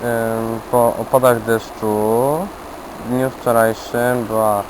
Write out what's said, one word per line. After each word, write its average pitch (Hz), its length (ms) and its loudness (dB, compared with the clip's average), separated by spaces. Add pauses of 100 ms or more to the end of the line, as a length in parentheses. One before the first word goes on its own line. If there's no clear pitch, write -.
em, 113 560 -2 (120)
po 117 280 4
opadach 123 420 4
deszczu 113 1040 0 (580)
w 113 40 -10
dniu 127 200 0
wczorajszym 120 960 0
była 107 440 0